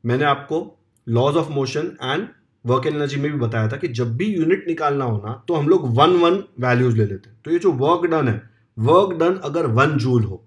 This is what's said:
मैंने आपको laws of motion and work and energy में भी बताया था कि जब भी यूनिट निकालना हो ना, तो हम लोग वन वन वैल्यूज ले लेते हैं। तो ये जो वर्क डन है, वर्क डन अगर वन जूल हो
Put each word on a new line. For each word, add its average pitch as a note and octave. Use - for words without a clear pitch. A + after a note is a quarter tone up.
मैंने B2+
आपको D3
laws B2
of D3+
motion C#3
and D3+
work B2+
and D#3
energy D3
में C#3+
भी D3
बताया A2+
था G#2+
कि F3
जब A#2
भी F#3+
यूनिट F3
निकालना D3
हो A2
ना, G#2+
तो F3
हम D3
लोग C#3+
वन D#3+
वन F3
वैल्यूज B2
ले G#2+
लेते G2
हैं। -
तो D3+
ये E3+
जो F3+
वर्क E3
डन D#3
है, A2
वर्क E3+
डन F3
अगर D3
वन C#3
जूल A#2+
हो F#2+